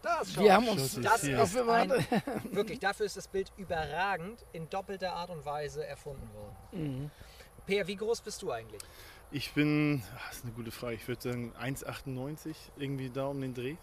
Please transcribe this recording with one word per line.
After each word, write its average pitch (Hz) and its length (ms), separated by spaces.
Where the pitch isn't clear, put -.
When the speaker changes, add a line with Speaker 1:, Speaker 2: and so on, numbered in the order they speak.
Speaker 1:
Da 320 180
ist 208 100
Speaker 2:
Wir 170 40
Speaker 1:
Shorty. 202 160
Speaker 2:
haben 220 180
uns 135 240
Speaker 3:
Shorty 208 100
Speaker 1:
Das - 200
Speaker 3:
ist - 60
hier. 131 140
Speaker 1:
ist 185 140
ein, 233 320
Speaker 2:
aufbewahrt. 233 640
<laughs> - 20
Speaker 1:
wirklich, 196 260
dafür 202 260
ist 190 100
das 185 120
Bild 190 280
überragend 175 960
in 165 160
doppelter 190 460
Art 175 160
und 156 140
Weise 147 420
erfunden 135 480
worden. 104 220
Speaker 2:
Mhm. 147 380
Speaker 1:
Peer, 196 200
wie 196 100
groß 220 240
bist - 220
du 165 100
eigentlich? 113 300
Speaker 3:
Ich - 220
bin, 147 480
das - 100
ist - 60
eine 117 80
gute 113 180
Frage, 120 240
ich - 140
würde 123 140
sagen 120 360
eins 127 260
achtunddneunzig, 139 720
irgendwie 135 340
da 135 160
um 139 140
den 131 140
Dreh. 127 280